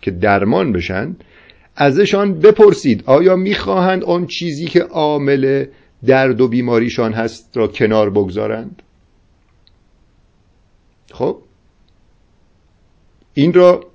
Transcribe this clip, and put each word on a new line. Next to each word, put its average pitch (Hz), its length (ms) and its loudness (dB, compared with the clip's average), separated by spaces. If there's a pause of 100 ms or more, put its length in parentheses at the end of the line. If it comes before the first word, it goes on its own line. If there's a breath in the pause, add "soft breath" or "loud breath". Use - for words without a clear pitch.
که - 100 -6
درمان 104 600 0
بشن، 98 440 -6 (600 soft breath)
ازشان 190 640 0
بپرسید 185 680 4
آیا 170 300 4
می‌خواهند 185 680 -2
آن 180 240 -2
چیزی 165 380 -8
که 165 140 2
عامل 139 840 -2 (400 soft breath)
درد 131 360 2
و 127 60 2
بیماریشان 117 680 -2
هست 113 440 -8
را 110 100 0
کنار 107 420 0
بگذارند؟ 107 720 -4 (2250)
خب - 260 -6 (2000)
این 151 200 0
را 180 420 4